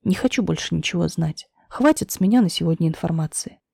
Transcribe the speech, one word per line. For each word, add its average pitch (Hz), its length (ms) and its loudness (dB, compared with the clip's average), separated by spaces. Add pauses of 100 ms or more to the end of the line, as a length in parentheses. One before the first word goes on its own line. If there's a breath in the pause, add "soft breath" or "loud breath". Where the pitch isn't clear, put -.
Не 185 120 2
хочу - 280 0
больше 165 320 -2
ничего 170 320 -2
знать. 160 420 -4 (200)
Хватит 285 420 0
с - 80 -10
меня 214 220 4
на 185 80 4
сегодня 165 380 0
информации. 165 720 -4 (140)